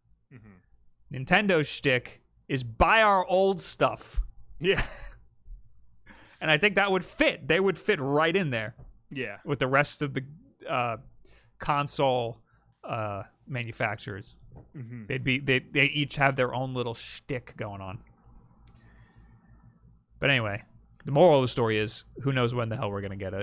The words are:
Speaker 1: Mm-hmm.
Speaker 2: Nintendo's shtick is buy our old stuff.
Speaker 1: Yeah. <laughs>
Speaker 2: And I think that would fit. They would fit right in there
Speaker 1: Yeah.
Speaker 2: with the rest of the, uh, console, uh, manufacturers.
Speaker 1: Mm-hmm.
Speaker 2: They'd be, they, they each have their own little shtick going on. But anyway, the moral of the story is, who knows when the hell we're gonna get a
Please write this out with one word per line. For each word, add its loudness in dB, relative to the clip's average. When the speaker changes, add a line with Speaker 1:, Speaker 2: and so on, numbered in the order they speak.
Speaker 1:
Mm-hmm. -20
Speaker 2:
Nintendo's 2
shtick -2
is -2
buy 4
our 6
old 4
stuff. -2
Speaker 1:
Yeah. 2
<laughs> -14
Speaker 2:
And -2
I 4
think 2
that 4
would 2
fit. 0
They 4
would 2
fit 0
right 2
in 0
there -4
Speaker 1:
Yeah. -8
Speaker 2:
with -2
the 2
rest 2
of -2
the, -4
uh, -2
console, -2
uh, -6
manufacturers. -8
Speaker 1:
Mm-hmm. -14
Speaker 2:
They'd -4
be, 2
they, 2
they 0
each -4
have 2
their 0
own -6
little -4
shtick -10
going -10
on. -10
But 2
anyway, 0
the -6
moral 8
of 4
the 0
story 0
is, -4
who -2
knows 0
when -4
the -6
hell -4
we're -6
gonna -8
get -8
a -6